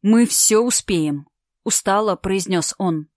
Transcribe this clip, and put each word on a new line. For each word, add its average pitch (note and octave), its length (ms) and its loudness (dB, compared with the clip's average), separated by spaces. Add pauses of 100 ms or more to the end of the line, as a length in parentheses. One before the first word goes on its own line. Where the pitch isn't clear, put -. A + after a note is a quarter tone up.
«Мы A3+ 240 4
всё - 360 2
успеем», — D#3 640 -2 (360)
устало G3+ 520 0
произнёс F#3+ 640 -2
он. D#3+ 380 -2